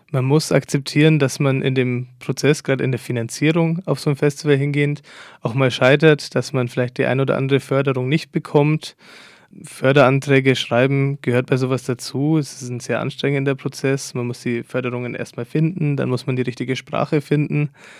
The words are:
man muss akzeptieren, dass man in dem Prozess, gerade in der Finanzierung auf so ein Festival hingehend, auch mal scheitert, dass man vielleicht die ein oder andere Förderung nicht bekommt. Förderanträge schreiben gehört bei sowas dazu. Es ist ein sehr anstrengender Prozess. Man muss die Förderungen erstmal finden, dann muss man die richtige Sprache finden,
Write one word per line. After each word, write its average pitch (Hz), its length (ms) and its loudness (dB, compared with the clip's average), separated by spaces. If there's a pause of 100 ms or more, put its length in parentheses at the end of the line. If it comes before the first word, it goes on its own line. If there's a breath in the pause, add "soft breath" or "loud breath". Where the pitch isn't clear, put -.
(120)
man 131 120 0
muss 147 280 2
akzeptieren, 151 680 2
dass 139 220 0
man 135 220 0
in 135 120 0
dem 127 340 -2 (120)
Prozess, 139 420 0
gerade 131 220 -2
in 131 80 0
der 120 80 -4
Finanzierung 160 840 -2
auf 143 120 -2
so - 120 -2
ein 139 60 0
Festival 147 400 0
hingehend, 143 460 -2 (380 loud breath)
auch 110 140 -4
mal 131 180 4
scheitert, 147 640 4
dass 123 160 -4
man 127 160 -2
vielleicht 123 300 -4
die 127 80 0
ein 127 120 0
oder 135 180 0
andere 135 220 0
Förderung 131 500 -2
nicht 156 220 -2
bekommt. 151 640 0 (680 loud breath)
Förderanträge 135 960 4
schreiben 139 640 0
gehört 123 240 0
bei 135 100 0
sowas 127 280 -2
dazu. 139 540 -2
Es 139 240 -6
ist 127 60 -12
ein 120 120 -8
sehr 113 200 -4
anstrengender 139 540 -2
Prozess. 135 600 -4
Man 123 120 -6
muss 120 160 -8
die 117 200 -4
Förderungen 123 520 -6
erstmal 123 320 -10
finden, 156 500 -2
dann 127 120 -2
muss 127 180 -4
man 131 100 -2
die 127 60 -2
richtige 123 340 -6
Sprache - 440 -2
finden, 147 500 -2 (300 loud breath)